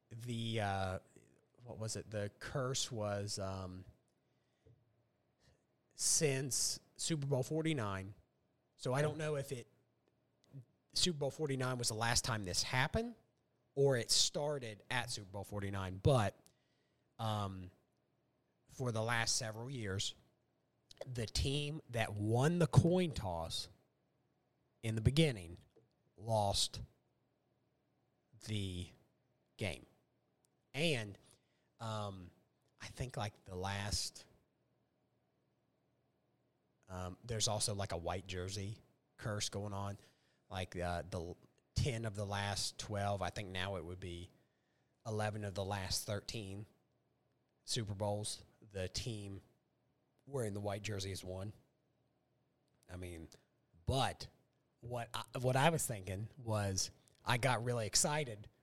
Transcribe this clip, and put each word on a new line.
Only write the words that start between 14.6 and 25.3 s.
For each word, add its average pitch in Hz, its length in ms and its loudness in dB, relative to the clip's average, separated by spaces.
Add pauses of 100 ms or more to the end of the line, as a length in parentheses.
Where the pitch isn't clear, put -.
at 123 200 0
Super 104 220 -8
Bowl 98 120 -6
forty-nine. 98 580 -4
But, 110 320 6 (840)
um, 101 520 -2 (1040)
for 123 200 -4
the 110 100 2
last 113 340 2
several 117 340 -4
years, 101 440 -2 (1000)
the 120 140 -2
team 147 540 0 (100)
that 113 240 0
won 117 440 4
the 170 80 6
coin 175 460 8
toss 85 560 -4 (1120)
in 110 120 -2
the 113 60 -2
beginning 110 560 4 (600)